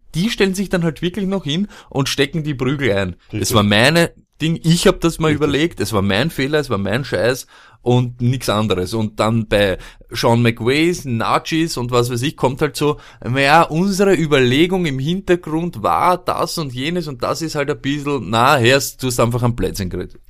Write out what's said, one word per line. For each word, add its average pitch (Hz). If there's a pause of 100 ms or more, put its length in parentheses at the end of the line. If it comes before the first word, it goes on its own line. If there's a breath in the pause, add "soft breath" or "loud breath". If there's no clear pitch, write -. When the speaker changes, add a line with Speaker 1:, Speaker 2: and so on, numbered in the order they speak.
(160)
Speaker 1:
die 185
stellen 196
sich 190
dann 175
halt 165
wirklich 185
noch 190
hin 165 (220 loud breath)
und 135
stecken 147
die 147
Prügel 123
ein. 98 (160 soft breath)
Speaker 2:
Richtig. 104
Speaker 1:
Es -
war 107
meine 123 (300)
Ding, 160
ich 170
hab 185
das 165
mal 156
Speaker 2:
Richtig. 151
Speaker 1:
überlegt, 151
es 107
war 101
mein 98
Fehler, 147
es 131
war 98
mein 101
Scheiß 113 (380 loud breath)
und 123
nix 120
anderes. 104
Und 107
dann 110
bei 101 (320 loud breath)
Sean 117
McVays, 139
Nachos 139
und 123
was 120
weiß 123
ich, 156
kommt 127
halt 147
so, 147 (260 loud breath)
naja, 139
unsere 190
Überlegung 151
im 135
Hintergrund 170
war 104
das -
und 143
jenes 156
und 127
das 139
ist 156
halt 143
ein 131
bisschen, 139
na, 123
hörst, 127
du 131
hast 123
einfach 123
einen 120
Blödsinn 90
geredet. 90 (100)